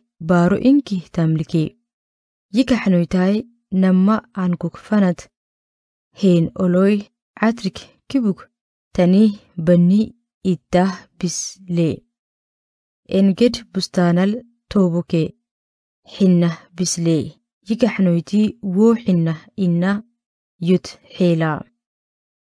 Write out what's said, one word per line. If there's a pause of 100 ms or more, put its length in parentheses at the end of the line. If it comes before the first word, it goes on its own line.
(180)
baaro
inki (120)
tamlike. (880)
Yikaxnoytaay (340)
namma (160)
aan
kukfanat (1000)
heen
oloy (420)
catrik (280)
kibuk (560)
tani (300)
banni (440)
iddah (220)
bis (260)
lee. (1120)
Enged (100)
bustaanal (340)
tooboke. (840)
حنة (240)
بسلي. (400)
يكحنويتي
وو
حنة (140)
إنا (580)
يت
حيلا. (920)